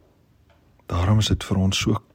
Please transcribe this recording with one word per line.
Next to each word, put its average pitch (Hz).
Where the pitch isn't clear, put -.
Daarom 92
is 101
dit -
vir 95
ons 95
so 110